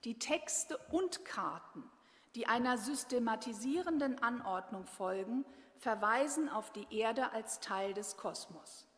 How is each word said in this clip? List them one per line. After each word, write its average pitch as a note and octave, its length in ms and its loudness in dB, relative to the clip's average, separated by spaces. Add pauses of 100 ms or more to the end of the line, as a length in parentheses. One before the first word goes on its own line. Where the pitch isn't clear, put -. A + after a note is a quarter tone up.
Die A#3 140 -4
Texte - 600 0 (120)
und F4+ 340 0
Karten, E3 600 -4 (500)
die A#3 120 -2
einer A#3+ 320 4
systematisierenden B3+ 1400 2
Anordnung F#3+ 640 -2
folgen, G3 580 0 (320)
verweisen C4 720 4
auf G#3+ 240 -4
die G#3 200 -8
Erde A3+ 400 2
als A3 280 -4
Teil G3 340 0
des G#3 220 -6
Kosmos. - 680 -8 (120)